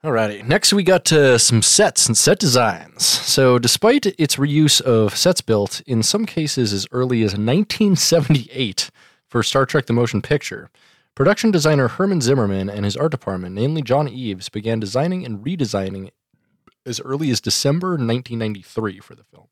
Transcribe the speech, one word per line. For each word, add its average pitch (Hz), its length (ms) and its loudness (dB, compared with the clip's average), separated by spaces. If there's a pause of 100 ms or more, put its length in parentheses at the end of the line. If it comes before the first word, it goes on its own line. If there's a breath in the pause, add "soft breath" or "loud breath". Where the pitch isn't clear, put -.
Alrighty. 110 420 -2
Next, 175 280 2
we 202 100 2
got, 180 280 2
uh, 139 280 6
some 113 240 4
sets - 420 2
and 113 100 0
set - 240 4
designs. 113 640 0
So, - 540 2
despite 214 480 2
its 165 300 0
reuse 147 460 2
of 110 360 2
sets 175 240 0
built, 104 460 -2
in 113 160 0
some 214 220 -2
cases 139 460 -2
as 101 200 -4
early 127 320 0
as 101 140 -2
nineteen 185 580 0
seventy-eight 135 960 -2 (360 soft breath)
for 117 140 -2
Star 135 240 2
Trek - 220 -2
The - 60 0
Motion 117 280 0
Picture, - 480 -6 (460 soft breath)
production 202 360 2
designer 147 360 2
Herman 185 340 -2
Zimmerman 101 480 0
and 104 160 -6
his 101 100 -2
art 156 160 -2
department, 92 440 -8
namely 143 260 -2
John 135 260 0
Eves, 107 420 -8
began 113 300 -4
designing 135 460 -4
and 107 180 -10
redesigning 98 680 -6 (720)
as 120 160 -10
early 143 300 -4
as 110 100 -2
December 165 560 -2
nineteen 120 420 -4
ninety-three 104 600 -6
for - 160 -20
the - 80 -20
film. - 280 -20